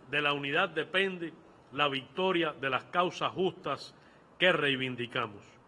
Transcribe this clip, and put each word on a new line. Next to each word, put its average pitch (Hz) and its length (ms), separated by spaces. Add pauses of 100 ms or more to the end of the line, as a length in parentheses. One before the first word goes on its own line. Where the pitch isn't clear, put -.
de 147 120
la 147 120
unidad 147 360
depende 165 640 (380)
la 143 160
victoria 160 680
de 131 160
las 127 160
causas 175 460
justas 165 640 (420)
que 180 140
reivindicamos. 127 920 (240)